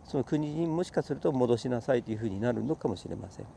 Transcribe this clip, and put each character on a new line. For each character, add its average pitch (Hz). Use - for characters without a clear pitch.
そ -
の 131
国 151
に 165
も 160
し -
か 156
す 147
る 135
と 170
戻 127
し 127
な 120
さ 131
い 120
と 113
い 107
う -
ふ 110
う 113
に 95
な 120
る 110
の 147
か -
も 101
し 90
れ 90
ま 98
せ 98
ん。 -